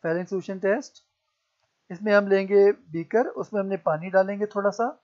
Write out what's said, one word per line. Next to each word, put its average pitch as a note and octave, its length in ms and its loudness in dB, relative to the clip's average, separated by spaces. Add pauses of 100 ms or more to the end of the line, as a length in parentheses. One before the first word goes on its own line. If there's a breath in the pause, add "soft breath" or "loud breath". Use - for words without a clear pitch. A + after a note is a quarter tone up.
फेलिंग E3+ 220 -4
सॉल्यूशन F#3+ 340 -8
टेस्ट। G#3+ 420 -4 (880)
इसमें G3+ 220 -4
हम G3+ 160 4
लेंगे G3 440 6
बीकर, E3 560 -2
उसमें G3+ 320 -6
हमने G3 240 -4
पानी E3+ 260 -2
डालेंगे G3 360 0
थोड़ा G3+ 260 -2
सा। A3+ 140 -2 (180)